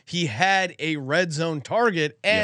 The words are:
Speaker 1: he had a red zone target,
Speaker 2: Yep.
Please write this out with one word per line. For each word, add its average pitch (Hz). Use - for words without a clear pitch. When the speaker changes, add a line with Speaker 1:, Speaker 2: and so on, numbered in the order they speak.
Speaker 1:
he 170
had 180
a 156
red 151
zone 156
target, 175
Speaker 2:
Yep. 208